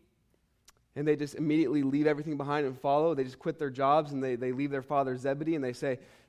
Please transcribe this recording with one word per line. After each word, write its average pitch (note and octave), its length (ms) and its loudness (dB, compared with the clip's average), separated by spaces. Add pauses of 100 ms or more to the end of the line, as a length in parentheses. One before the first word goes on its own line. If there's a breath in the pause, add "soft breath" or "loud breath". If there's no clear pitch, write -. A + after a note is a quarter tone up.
(960)
And D3 100 -2
they D3+ 80 4
just C#3+ 200 -6
immediately D3 460 2
leave C#3 260 2
everything D3+ 280 0
behind C#3+ 320 -2
and C3 100 -6
follow. D3 360 2
They C3+ 100 0
just B2+ 160 -8
quit E3 180 -6
their D3 120 -4
jobs C#3+ 420 2
and C3+ 100 -2
they, C3 140 0
they B2+ 160 -2
leave C#3 200 -2
their C#3 100 -2
father C3 340 0
Zebedee C#3+ 400 -2
and C#3+ 80 -2
they B2+ 80 -2
say, B2+ 280 -4 (300 soft breath)